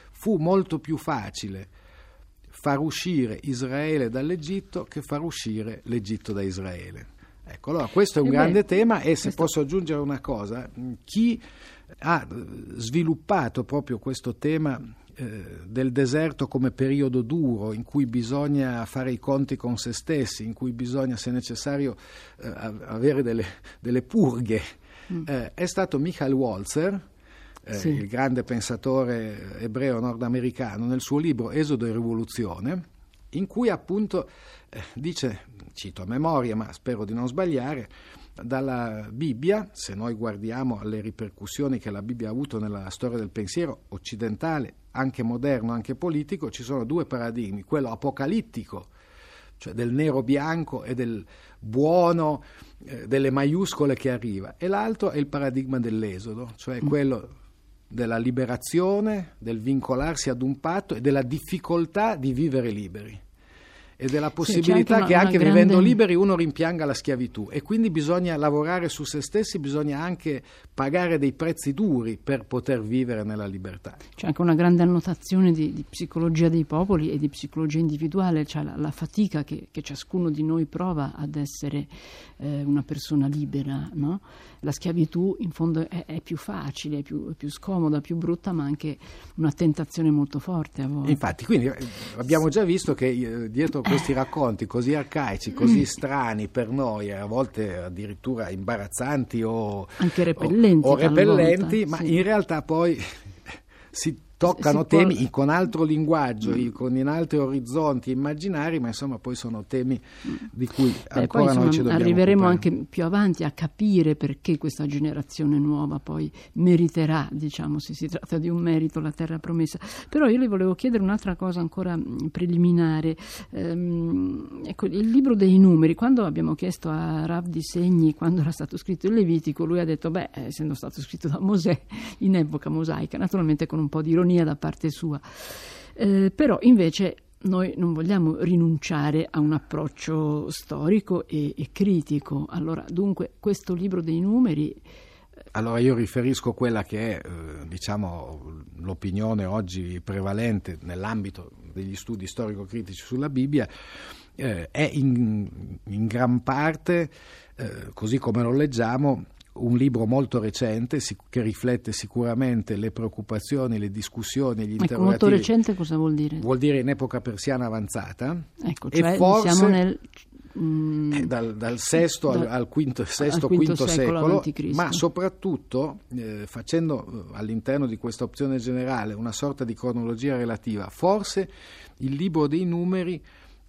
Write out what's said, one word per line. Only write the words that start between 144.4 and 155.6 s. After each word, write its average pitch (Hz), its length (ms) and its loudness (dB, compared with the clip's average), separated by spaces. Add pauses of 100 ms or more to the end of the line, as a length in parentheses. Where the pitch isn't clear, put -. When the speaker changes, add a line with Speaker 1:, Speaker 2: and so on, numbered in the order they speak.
Speaker 1:
Allora, 113 240 0
io 131 140 6
riferisco 120 600 0
quella 113 300 0
che 107 360 -4
è, - 80 -14
eh, 80 400 -12
diciamo, 82 960 -8 (140)
l'opinione 98 680 -4
oggi 90 560 -6
prevalente 98 800 -4
nell'ambito 95 680 -8 (220)
degli 95 220 -10
studi 98 320 -10
storico-critici 101 760 -10
sulla 135 260 -4
Bibbia, 135 380 0 (680)
eh, 98 360 -6
è 147 220 -2
in, 120 540 0 (420)